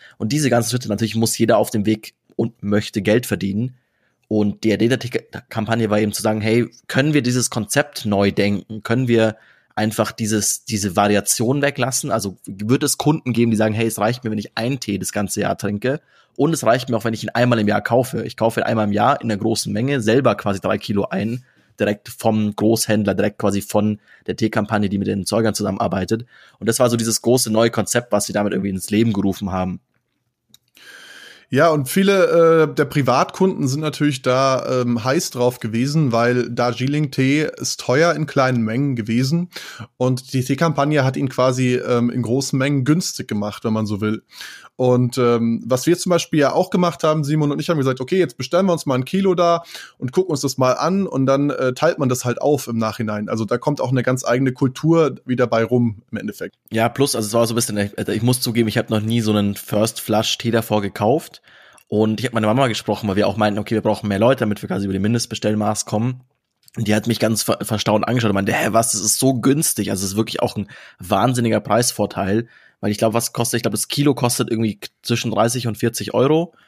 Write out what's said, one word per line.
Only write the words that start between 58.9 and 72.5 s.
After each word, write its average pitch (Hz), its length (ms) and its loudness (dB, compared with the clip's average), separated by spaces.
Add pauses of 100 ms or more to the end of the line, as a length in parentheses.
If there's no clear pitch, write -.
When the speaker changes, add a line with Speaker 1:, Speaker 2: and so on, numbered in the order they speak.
Speaker 1:
nie 113 180 0
so 107 120 0
einen 101 240 2
First - 440 -2
Flush 110 380 0
Tee 117 140 -2
davor 107 300 0
gekauft. 104 600 -2 (460)
Und 107 340 0
ich 131 40 -2
hab - 60 -6
mit 113 100 -2
meiner 107 120 2
Mama 131 160 2
gesprochen, 107 400 -4
weil 95 80 0
wir 98 100 2
auch 98 80 -2
meinten, 107 240 0
okay, 107 160 -4
wir 104 60 0
brauchen 107 260 -2
mehr 101 100 0
Leute, 123 220 4
damit 104 220 -2
wir - 80 -8
quasi 101 160 -2
über 98 80 -2
den 92 80 -2
Mindestbestellmaß 107 840 0
kommen. 123 360 -2 (560)
Und 110 100 -2
die 107 80 4
hat 104 100 0
mich 113 140 0
ganz 110 240 0
ver-, - 220 -2
verstaunt 107 420 0
angeschaut 117 220 2
und 98 60 2
meinte, 98 180 0
"Hä, - 160 0
was, 110 240 2
das 101 80 -4
ist 107 180 0
so 135 140 4
günstig." 127 580 0
Also 98 140 -2
es 95 60 -4
ist 98 40 -10
wirklich 110 260 -2
auch - 140 -2
ein 101 140 -6 (300)
wahnsinniger 110 600 0
Preisvorteil, 104 880 0 (320)